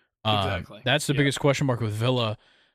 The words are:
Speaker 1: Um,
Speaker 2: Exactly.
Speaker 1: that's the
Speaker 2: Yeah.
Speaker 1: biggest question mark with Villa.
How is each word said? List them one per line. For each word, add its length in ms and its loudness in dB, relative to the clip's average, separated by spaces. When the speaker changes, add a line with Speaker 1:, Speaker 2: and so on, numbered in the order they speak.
Speaker 1:
Um, 140 2
Speaker 2:
Exactly. 460 -4
Speaker 1:
that's 220 0
the 80 0
Speaker 2:
Yeah. 40 -2
Speaker 1:
biggest 220 2
question 260 2
mark 140 0
with 120 -2
Villa. 440 0